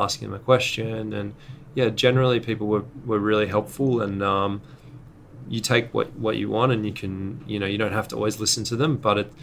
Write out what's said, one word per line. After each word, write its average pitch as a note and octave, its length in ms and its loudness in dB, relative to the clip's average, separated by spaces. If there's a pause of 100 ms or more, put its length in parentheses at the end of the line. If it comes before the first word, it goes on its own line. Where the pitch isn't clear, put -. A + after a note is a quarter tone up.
asking G2+ 300 -2
them G2 100 -8
a - 20 -20
question. A2+ 680 2
And G2+ 220 -6 (420)
yeah, B2 140 4
generally B2+ 500 4
people G#2+ 260 -4
were, G#2 180 2 (220)
were A2 140 2
really G#2+ 260 4
helpful, A#2 540 0
and, G2 220 -2
um, G2 400 0 (840)
you A2+ 140 -4
take A#2+ 320 2
what, A2 240 -2
what A2 220 -2
you G#2 100 -2
want, A2+ 240 2
and G#2+ 140 0
you G#2 60 -4
can, F#2+ 540 -8
you G#2 120 -4
know, G2 80 -2
you G2+ 100 -2
don't G#2 160 0
have G#2+ 160 -2
to A#2+ 80 -6
always G#2+ 240 -2
listen G#2+ 240 -2
to A#2+ 120 -4
them, C#3+ 200 2
but G#2 220 2
it, - 140 -4 (100)